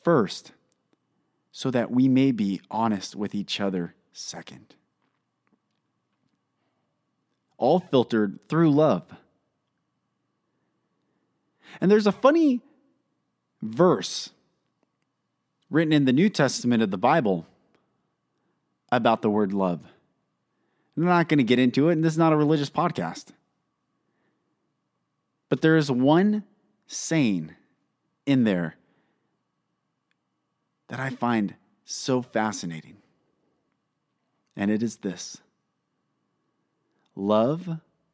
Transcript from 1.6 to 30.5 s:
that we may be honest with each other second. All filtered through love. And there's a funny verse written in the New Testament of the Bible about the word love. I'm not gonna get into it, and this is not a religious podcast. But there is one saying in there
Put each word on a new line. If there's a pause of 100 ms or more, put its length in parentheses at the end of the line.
that
we
may
be (100)
honest
with
each
other (180)
second. (2750)
All
filtered (100)
through
love. (2750)
And
there's
a
funny (1040)
verse (1400)
written
in
the
New
Testament
of
the
Bible (1500)
about
the
word
love. (1160)
I'm
not
gonna
get
into
it,
and
this
is
not
a
religious
podcast. (2250)
But
there
is
one (420)
saying (720)
in
there (2000)